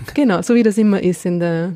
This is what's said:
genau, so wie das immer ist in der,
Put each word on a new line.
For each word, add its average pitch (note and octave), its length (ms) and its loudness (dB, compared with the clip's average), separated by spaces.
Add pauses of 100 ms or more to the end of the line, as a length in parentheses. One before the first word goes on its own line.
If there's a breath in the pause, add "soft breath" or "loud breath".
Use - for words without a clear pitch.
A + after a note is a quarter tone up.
(140)
genau, G#3 280 2
so A#3 140 0
wie A#3 80 4
das G#3+ 140 2
immer G#3 260 2
ist F3+ 220 -2
in F3 160 -2
der, E3+ 340 -2